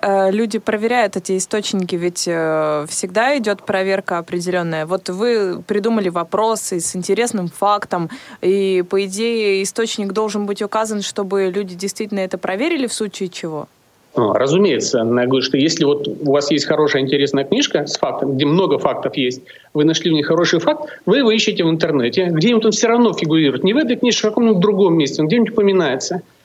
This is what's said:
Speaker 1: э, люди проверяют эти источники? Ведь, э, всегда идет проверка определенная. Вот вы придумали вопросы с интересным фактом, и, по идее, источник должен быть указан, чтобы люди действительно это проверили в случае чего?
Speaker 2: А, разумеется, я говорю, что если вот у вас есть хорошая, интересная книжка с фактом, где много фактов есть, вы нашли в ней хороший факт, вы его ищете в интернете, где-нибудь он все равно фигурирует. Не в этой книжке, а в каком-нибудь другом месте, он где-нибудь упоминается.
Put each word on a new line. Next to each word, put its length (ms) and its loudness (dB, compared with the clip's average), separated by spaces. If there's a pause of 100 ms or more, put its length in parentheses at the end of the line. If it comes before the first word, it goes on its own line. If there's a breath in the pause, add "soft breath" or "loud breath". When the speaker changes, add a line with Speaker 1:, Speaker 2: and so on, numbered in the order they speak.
Speaker 1:
э, 300 2
люди 260 0
проверяют 580 0
эти 220 -2
источники? 560 -4
Ведь, 320 -4
э, 600 0
всегда 500 0
идет 240 -2
проверка 560 -2
определенная. 680 -4
Вот 220 -4
вы 560 -2
придумали 440 0
вопросы 720 -2
с 160 -6
интересным 500 -2
фактом, 640 0 (320 loud breath)
и, 480 2
по 140 0
идее, 580 0
источник 500 -4
должен 340 -2
быть 160 -4
указан, 380 -2
чтобы 540 -2
люди 220 -4
действительно 440 -6
это 180 -4
проверили 500 -2
в 40 -10
случае 360 -6
чего? 400 -10 (480)
Speaker 2:
А, 220 2
разумеется, 600 2
я 280 2
говорю, 160 2
что 140 0
если 280 2
вот 240 0
у 240 -2
вас 180 2
есть 160 0
хорошая, 360 2
интересная 420 0
книжка 420 0
с 120 -6
фактом, 380 -2
где 100 0
много 320 2
фактов 380 -2
есть, 260 -2 (320 loud breath)
вы 100 2
нашли 260 2
в 40 4
ней 80 2
хороший 380 2
факт, 280 0 (180 loud breath)
вы 120 4
его 140 4
ищете 320 0
в 60 2
интернете, 600 0
где-нибудь 340 2
он 60 4
все 180 2
равно 240 4
фигурирует. 520 2
Не 100 2
в 20 0
этой 200 2
книжке, 300 0
а 40 0
в 40 -4
каком-нибудь 260 4
другом 360 4
месте, 260 0
он 60 2
где-нибудь 220 2
упоминается. 720 0 (220 soft breath)